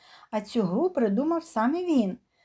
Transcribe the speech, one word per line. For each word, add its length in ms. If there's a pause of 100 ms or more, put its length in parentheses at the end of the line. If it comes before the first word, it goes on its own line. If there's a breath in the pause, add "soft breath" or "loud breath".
(320 soft breath)
а 100
цю 200
гру 280
придумав 540
саме 420
він. 320 (260)